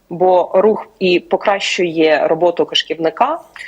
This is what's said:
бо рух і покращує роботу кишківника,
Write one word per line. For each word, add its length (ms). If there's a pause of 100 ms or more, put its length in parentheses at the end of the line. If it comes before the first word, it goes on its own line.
бо 440
рух 340 (120)
і 200
покращує 1080
роботу 380
кишківника, 760 (280)